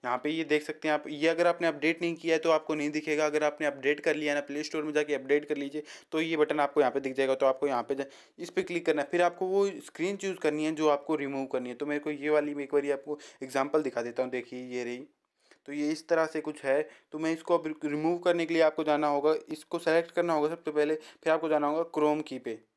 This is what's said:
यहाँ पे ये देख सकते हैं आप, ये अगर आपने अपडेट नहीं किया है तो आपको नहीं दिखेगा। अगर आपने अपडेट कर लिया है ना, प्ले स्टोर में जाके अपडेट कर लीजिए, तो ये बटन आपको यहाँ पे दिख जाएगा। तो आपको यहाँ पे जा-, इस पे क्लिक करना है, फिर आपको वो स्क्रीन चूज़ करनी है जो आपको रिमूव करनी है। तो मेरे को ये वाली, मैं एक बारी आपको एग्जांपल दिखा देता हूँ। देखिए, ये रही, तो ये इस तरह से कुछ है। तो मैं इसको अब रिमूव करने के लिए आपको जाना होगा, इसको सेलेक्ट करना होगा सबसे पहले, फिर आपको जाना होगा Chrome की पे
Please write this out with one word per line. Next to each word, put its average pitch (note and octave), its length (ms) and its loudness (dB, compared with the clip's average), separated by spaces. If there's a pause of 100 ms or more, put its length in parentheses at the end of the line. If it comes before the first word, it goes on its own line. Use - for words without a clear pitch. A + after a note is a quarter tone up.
यहाँ B2 140 0
पे D3+ 120 -4
ये D#3+ 140 -2
देख D3+ 180 2
सकते D#3 260 -6
हैं D3+ 60 2
आप, D3 140 -2
ये D3+ 200 0
अगर E3+ 180 2
आपने F3 220 2
अपडेट D#3+ 340 0
नहीं E3+ 120 -2
किया D#3+ 200 0
है D#3+ 40 2
तो D#3+ 120 2
आपको D#3 240 2
नहीं D3+ 160 -2
दिखेगा। D3+ 360 0
अगर D3+ 180 2
आपने D3+ 220 0
अपडेट C#3+ 340 0
कर D#3 160 2
लिया D3 160 -2
है D3 80 0
ना, C#3+ 60 -8
प्ले D3 160 -6
स्टोर D3+ 200 -4
में D3+ 100 -4
जाके D3 220 2
अपडेट C#3 300 2
कर D3 120 -2
लीजिए, C#3+ 260 -6 (300)
तो D#3+ 80 0
ये E3 160 0
बटन D3+ 240 2
आपको C#3+ 200 2
यहाँ B2+ 120 4
पे C#3+ 80 0
दिख C3 160 -4
जाएगा। C3+ 180 2
तो C3+ 120 2
आपको C3+ 200 2
यहाँ B2 160 0
पे C#3 120 -2
जा-, C3+ 120 -6 (320)
इस E3+ 120 -10
पे G3 120 -2
क्लिक F3 240 -4
करना D#3 160 2
है, - 80 -4
फिर F3 120 2
आपको F3 240 0
वो G3 200 2 (140)
स्क्रीन F#3+ 360 -4
चूज़ F#3+ 200 -4
करनी D3+ 280 0
है D#3 100 0
जो D#3 140 2
आपको C#3+ 260 2
रिमूव C#3 320 -4
करनी B2+ 220 -4
है। B2 60 -8
तो C#3+ 120 -6
मेरे D3 140 -2
को D3+ 100 -6
ये D3 200 -4
वाली, D3+ 240 2
मैं C#3+ 100 -6
एक C3+ 80 -8
बारी C#3+ 180 2
आपको D3 280 -4 (240)
एग्जांपल C3+ 400 0
दिखा B2 200 -4
देता A#2+ 200 -4
हूँ। B2+ 80 -2
देखिए, B2+ 340 -8
ये B2 200 -6
रही, A#2+ 140 -6 (680)
तो C#3 60 -12
ये D3 180 -2
इस D#3 180 -6
तरह D#3+ 180 4
से D#3 140 -4
कुछ D3+ 240 -8
है। C#3 180 2 (300)
तो D#3 60 -8
मैं D#3+ 140 0
इसको E3 260 0
अब D#3 160 -4 (100)
रिमूव D#3 340 0
करने E3+ 280 2
के E3 80 -2
लिए D#3+ 80 6
आपको D#3 220 4
जाना D3+ 240 2
होगा, D3 260 4 (140)
इसको E3 300 -8
सेलेक्ट E3 320 2
करना F3 220 0
होगा D3+ 160 2
सबसे E3 220 -6
पहले, D3+ 240 2
फिर - 380 -2
आपको D#3+ 160 0
जाना D3+ 180 2
होगा D#3 180 0 (140)
Chrome D3+ 280 4
की C3 120 -8
पे A2+ 200 -8 (180)